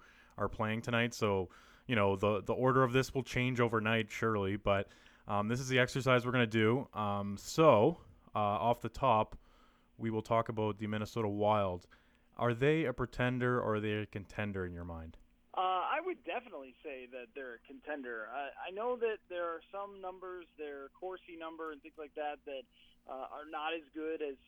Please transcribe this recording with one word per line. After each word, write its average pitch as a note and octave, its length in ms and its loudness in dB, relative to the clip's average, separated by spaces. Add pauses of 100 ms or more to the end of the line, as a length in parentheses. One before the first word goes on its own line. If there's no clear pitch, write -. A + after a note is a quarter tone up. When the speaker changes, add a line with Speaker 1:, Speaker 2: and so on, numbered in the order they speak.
(380)
Speaker 1:
are G2+ 100 0
playing A2 340 -2
tonight. A#2 320 0
So, G2 340 0 (400)
you B2 80 2
know, G2 180 6
the, G2+ 280 2
the A#2 100 -2
order B2+ 320 4
of A#2+ 80 0
this C3 200 2
will C3 120 -2
change B2+ 360 0
overnight, A2+ 480 2
surely. G#2 460 0
But, G2+ 340 2 (380)
um, G#2 220 0
this B2 100 0
is C3+ 80 -6
the B2+ 140 4
exercise B2+ 440 4
we're B2 80 -2
gonna B2 140 4
do. A2 480 4
Um, G2+ 460 -2
so, D3+ 580 6 (380)
uh, - 20 0
off G#2 440 2
the A2+ 80 -6
top, A2 460 2 (600)
we A2+ 120 -2
will A2 120 -2
talk A2+ 260 2
about G#2+ 300 -2
the G#2+ 80 -4
Minnesota G#2+ 420 -2
Wild. G2+ 600 2 (480)
Are A#2+ 180 2
they D3+ 300 2
a B2+ 80 -2
pretender B2 640 0
or G#2+ 180 0
are G#2+ 40 0
they G#2+ 140 0
a G#2+ 120 -2
contender G2 600 -6
in F2 60 -8
your E2+ 120 -8
mind? E2 320 -10 (400)
Speaker 2:
Uh, F#3 340 0
I C#4+ 140 0
would F4 200 -8
definitely E3 500 -10 (100)
say B2+ 260 -10
that B2 240 -14
they're C3 200 -12
a - 120 -20
contender. B2 680 -8
I, C#3 360 -10
I - 20 -10
know A#3 260 -4
that A3 220 -2 (100)
there F3 180 -4
are E3 140 -6 (120)
some G3+ 280 -12
numbers, F#3 440 -12 (120)
their C#3+ 340 -12 (100)
Corsi F3+ 400 -12
number D#3+ 320 -10
and C#3+ 80 -14
things D#3+ 180 -20
like D3 160 -14
that, D3 300 -6
that, C3+ 180 -10 (420)
uh, C3 240 -10
are D3 240 -12
not D#3 240 -4
as D#3 160 -10
good D#3 320 -6
as C#3+ 80 -6 (140)